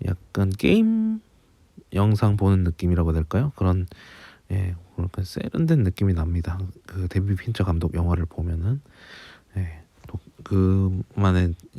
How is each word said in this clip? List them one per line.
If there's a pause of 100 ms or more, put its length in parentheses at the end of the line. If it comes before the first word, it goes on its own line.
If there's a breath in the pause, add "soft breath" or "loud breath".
약간
게임 (720)
영상
보는
느낌이라고
해야
될까요?
그런, (640 loud breath)
예, (200)
그런 (140)
세련된
느낌이
납니다. (260)
그
데이비드
핀처
감독
영화를
보면은, (720 loud breath)
예, (240)
또 (240)
그만의 (240)